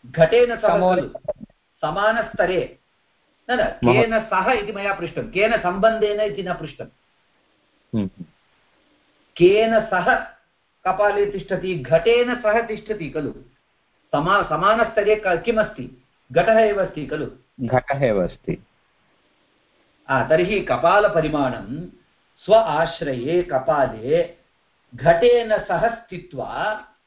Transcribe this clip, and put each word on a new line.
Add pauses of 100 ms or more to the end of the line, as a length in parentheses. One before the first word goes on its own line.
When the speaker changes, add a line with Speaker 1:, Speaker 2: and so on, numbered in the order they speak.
Speaker 1:
घटेन
सह
Speaker 2:
समोले।
Speaker 1:
खलु? (380)
समानस्तरे। (720)
न,
न,
Speaker 2:
महो-
Speaker 1:
केन
सह
इति
मया
पृष्टं,
केन
सम्बन्धेन
इति
न
पृष्टं। (1080)
Speaker 2:
हम्म। (1300)
Speaker 1:
केन
सह (680)
कपाले
तिष्ठति?
घटेन
सह
तिष्ठति
खलु? (800)
समा-,
समानस्तरे
क-,
किमस्ति? (300)
घटः
एव
अस्ति
खलु? (340)
Speaker 2:
घटः
एव
अस्ति। (1400)
Speaker 1:
आ,
तर्हि
कपालपरिमाणं (560)
स्व
आश्रये
कपाले (600)
घटेन
सह
स्थित्वा (200)